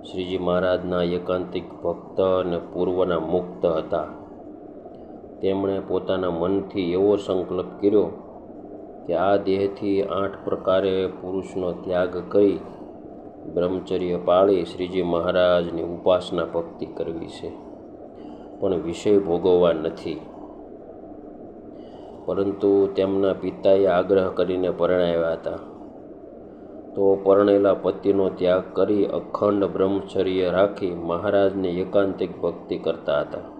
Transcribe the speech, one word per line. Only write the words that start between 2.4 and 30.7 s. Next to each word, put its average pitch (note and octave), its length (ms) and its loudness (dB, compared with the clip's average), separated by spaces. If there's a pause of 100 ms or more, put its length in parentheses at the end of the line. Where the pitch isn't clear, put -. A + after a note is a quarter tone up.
પૂર્વના F2+ 460 2
મુક્ત F2 480 -2
હતા. D#2+ 400 0 (1400)
તેમણે G2 380 0
પોતાના F#2 500 -2
મનથી F2+ 640 0
એવો G2 240 6
સંકલ્પ F#2 500 -2 (140)
કર્યો G2+ 300 4 (960)
કે E2+ 80 -2
આ F#2+ 220 4
દેહથી G2 680 0
આઠ G2 420 -4
પ્રકારે F#2+ 640 2
પુરુષનો F#2 680 -4
ત્યાગ F2+ 560 -2
કરી, G2 320 4 (920)
બ્રહ્મચર્ય F2+ 640 -2
પાળી F2 480 4
શ્રીજી F2+ 380 -4
મહારાજની F2 800 2
ઉપાસના F2 640 0
ભક્તિ E2 420 -6
કરવી E2 400 -8
છે, - 240 -12 (1120)
પણ G2 140 2
વિષય E2+ 440 2
ભોગવવા F2 540 6
નથી. D#2+ 480 -4 (2000)
પરંતુ G2 680 4
તેમના F#2+ 360 2
પિતાએ G2 540 4
આગ્રહ F#2 420 4
કરીને F2+ 420 0
પરણાવ્યા E2+ 640 2
હતા, - 240 -6 (1400)
તો G2 300 4
પરણેલા G2+ 500 6
પતિનો F#2+ 540 2
ત્યાગ F2+ 340 2 (100)
કરી G2 320 2
અખંડ G2+ 600 0
બ્રહ્મચર્ય F#2+ 840 0
રાખી F#2+ 440 2